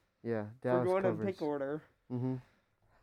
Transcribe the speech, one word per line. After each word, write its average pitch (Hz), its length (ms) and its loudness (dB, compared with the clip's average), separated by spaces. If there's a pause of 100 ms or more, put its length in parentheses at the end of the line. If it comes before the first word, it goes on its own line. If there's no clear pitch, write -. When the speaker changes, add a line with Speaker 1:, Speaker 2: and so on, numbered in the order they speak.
(220)
Speaker 1:
yeah, 113 220 0 (180)
Speaker 2:
We're 123 80 0
Speaker 1:
Dallas 127 160 4
Speaker 2:
going 185 160 2
Speaker 1:
covers. 175 180 2
Speaker 2:
in 202 60 0
pick 185 160 -2
order. 147 400 -2 (300)
Speaker 1:
Mm-hmm. 127 220 0 (680)